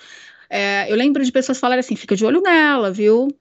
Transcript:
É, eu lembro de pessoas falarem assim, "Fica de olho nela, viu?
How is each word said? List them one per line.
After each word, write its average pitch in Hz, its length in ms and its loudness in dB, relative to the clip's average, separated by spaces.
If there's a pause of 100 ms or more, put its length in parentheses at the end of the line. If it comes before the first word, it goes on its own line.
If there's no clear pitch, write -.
(500)
É, 202 420 -4
eu 214 40 0
lembro 277 280 0
de 254 80 -2
pessoas 262 280 -2
falarem 254 200 0
assim, 247 160 -4
"Fica - 200 -4
de 214 100 0
olho 294 160 2
nela, 294 500 2
viu? 220 380 2 (120)